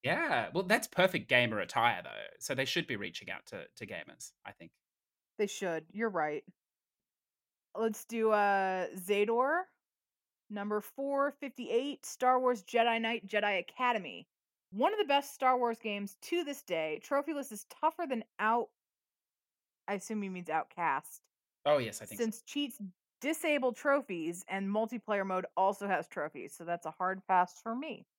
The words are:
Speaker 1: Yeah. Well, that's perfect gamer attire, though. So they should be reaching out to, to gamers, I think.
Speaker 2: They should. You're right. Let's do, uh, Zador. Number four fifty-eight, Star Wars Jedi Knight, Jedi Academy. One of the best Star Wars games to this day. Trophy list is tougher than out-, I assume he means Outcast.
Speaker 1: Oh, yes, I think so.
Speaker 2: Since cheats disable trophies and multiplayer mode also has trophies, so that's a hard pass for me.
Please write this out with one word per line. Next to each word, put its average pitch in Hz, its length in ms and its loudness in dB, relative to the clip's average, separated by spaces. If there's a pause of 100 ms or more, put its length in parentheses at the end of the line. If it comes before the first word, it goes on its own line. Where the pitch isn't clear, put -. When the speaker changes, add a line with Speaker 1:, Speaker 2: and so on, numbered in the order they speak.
Speaker 1:
Yeah. 147 500 0
Well, 185 120 0
that's 208 220 2
perfect 180 420 2
gamer 120 300 6
attire, 110 440 2
though. - 60 -12 (300)
So - 140 -6
they 135 120 -2
should 165 200 -2
be 123 100 -4
reaching 98 360 -8
out - 160 -10
to, 101 180 -12 (100)
to 107 120 -12
gamers, - 460 -12 (120)
I 101 60 -12
think. - 200 -20 (680)
Speaker 2:
They 208 80 0
should. 170 440 -6
You're 214 200 -2
right. 151 320 -2 (1300)
Let's 220 280 -2
do, 220 260 2
uh, 196 640 2
Zador. 226 680 2 (880)
Number 208 320 -2
four 277 580 -2
fifty-eight, 254 680 -2
Star 254 340 4
Wars 247 240 2
Jedi 233 380 4
Knight, 226 260 -2
Jedi 208 320 2
Academy. 185 680 -2 (440)
One 269 220 2
of 427 60 0
the 403 60 4
best 277 280 2
Star 254 240 4
Wars 240 220 0
games 202 440 -6
to 349 200 -2
this 285 200 -8
day. 160 400 -2
Trophy 285 300 -2
list 277 180 -6
is 208 140 -14 (160)
tougher 330 260 0
than 247 160 -2 (160)
out-, 226 300 2 (1160)
I 202 60 -2
assume 208 280 -4
he 196 80 -6
means 180 200 -8
Outcast. 156 720 -2 (440)
Speaker 1:
Oh, 147 120 6
yes, 113 240 -2
I 110 40 -12
think - 140 -10
so. 240 40 2
Speaker 2:
Since 226 180 -4
cheats 285 360 -6 (440)
disable 294 500 2
trophies 190 760 0
and 196 200 -4
multiplayer 208 580 0
mode 185 200 -2 (100)
also 196 320 2
has 170 200 0
trophies, 147 500 -8
so 180 80 -14
that's 170 200 -4
a 156 60 -4
hard 190 360 -4
pass 185 340 4
for 226 140 -6
me. 294 300 -8 (140)